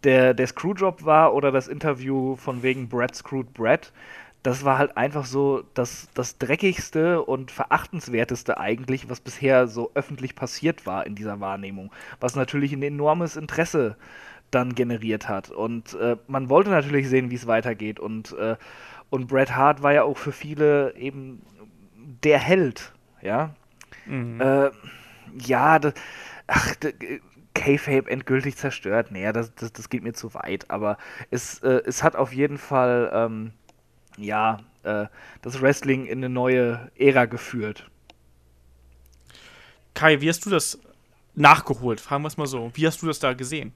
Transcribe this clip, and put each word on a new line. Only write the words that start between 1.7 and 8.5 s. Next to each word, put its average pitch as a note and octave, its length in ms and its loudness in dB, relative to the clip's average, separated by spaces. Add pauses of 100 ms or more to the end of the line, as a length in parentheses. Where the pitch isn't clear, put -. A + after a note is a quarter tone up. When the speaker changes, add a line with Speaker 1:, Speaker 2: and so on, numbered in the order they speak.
Speaker 1:
von B2 260 -6
wegen C3 260 -2
Brett B2 260 -2
Screwed - 400 -8
Brett, A#2+ 380 0 (500)
das C3 220 -4
war C3+ 140 4
halt C#3+ 180 0
einfach C#3+ 300 -2
so C#3 380 0 (100)
das, - 400 -6
das - 240 -6
Dreckigste E3 880 0
und C3 260 -4
Verachtenswerteste - 1080 -2